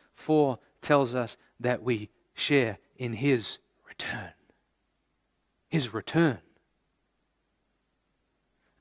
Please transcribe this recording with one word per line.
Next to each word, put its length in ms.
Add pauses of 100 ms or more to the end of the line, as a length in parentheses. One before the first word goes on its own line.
(140)
four 440 (220)
tells 340
us 220 (240)
that 220
we 260 (240)
share 460 (180)
in 160
his 460 (280)
return. 460 (1400)
His 240
return. 460 (2500)